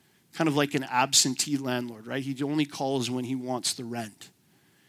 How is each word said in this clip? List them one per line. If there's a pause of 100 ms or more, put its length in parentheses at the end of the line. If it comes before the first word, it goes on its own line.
(340)
kind
of
like
an
absentee
landlord,
right?
He
only
calls
when
he
wants
the
rent. (600)